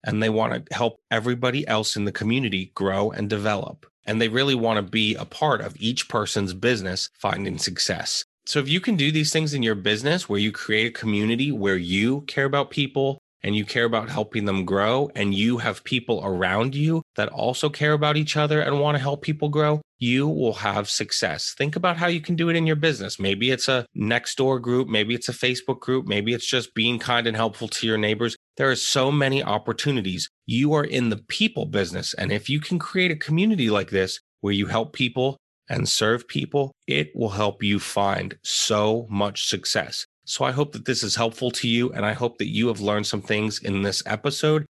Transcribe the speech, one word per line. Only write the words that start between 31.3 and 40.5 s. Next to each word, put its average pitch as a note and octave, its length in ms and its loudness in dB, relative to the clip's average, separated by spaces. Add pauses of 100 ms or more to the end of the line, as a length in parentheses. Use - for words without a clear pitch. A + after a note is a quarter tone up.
business. F#2 480 -2
And F#2+ 180 -2
if G#2 160 -4
you D3 120 0
can F3 180 -2
create F3+ 320 0
a D#3 60 -2
community D#3+ 520 2
like G#2 220 2
this F#2+ 300 0 (200)
where G2+ 140 0
you G2 140 2
help A2+ 260 -2
people C3 420 0 (320)
and - 180 -2
serve A2+ 420 2
people, - 440 -2 (140)
it D3 280 0
will A2+ 160 -2
help G#2 320 -2
you G2+ 160 2
find G2 640 -2
so A2 680 2
much G2+ 360 -2
success. - 600 -2 (200)
So - 160 -4
I C3 100 2